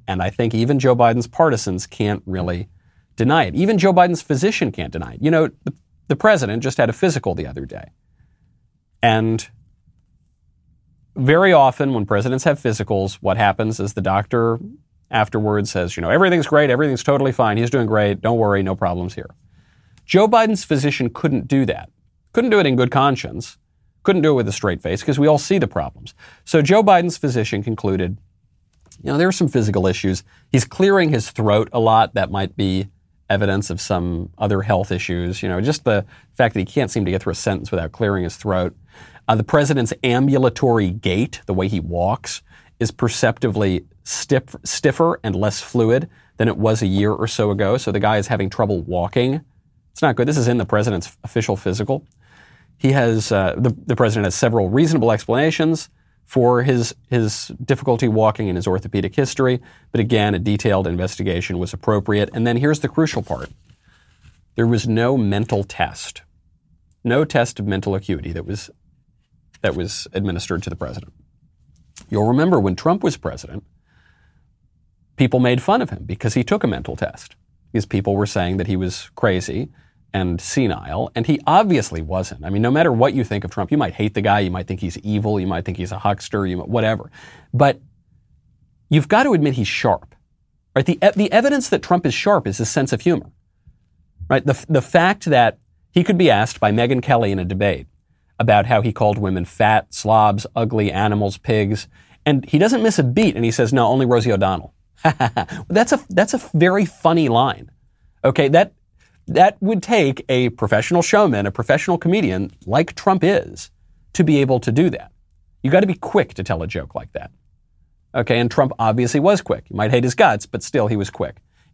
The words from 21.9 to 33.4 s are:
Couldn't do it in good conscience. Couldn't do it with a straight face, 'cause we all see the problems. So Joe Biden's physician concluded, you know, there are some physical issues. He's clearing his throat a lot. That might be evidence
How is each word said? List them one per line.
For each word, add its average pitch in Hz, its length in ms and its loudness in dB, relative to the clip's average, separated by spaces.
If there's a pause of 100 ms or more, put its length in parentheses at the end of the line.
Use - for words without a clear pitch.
Couldn't 240 180 2
do 214 80 6
it 170 80 4
in 131 80 2
good 123 160 2
conscience. - 640 -2 (460)
Couldn't 190 180 2
do 151 100 4
it 143 40 4
with 117 120 2
a 101 40 -2
straight 101 300 -2
face, 85 200 -4
'cause 135 160 -2
we 135 80 4
all 151 140 4
see - 180 0
the 143 100 0
problems. - 460 -8 (320)
So 160 160 2
Joe 196 220 4
Biden's 175 340 4
physician 117 460 -2
concluded, 95 540 -2 (840)
you 135 100 -6
know, 143 60 0
there 175 100 4
are 190 60 2
some 175 140 0
physical 104 400 0
issues. 92 360 -2 (280)
He's 131 140 2
clearing 190 440 2
his 123 220 -2
throat 107 400 2
a 123 80 -2
lot. 113 340 4
That 98 160 -2
might 98 260 -6
be 95 340 -2 (400)
evidence 101 400 0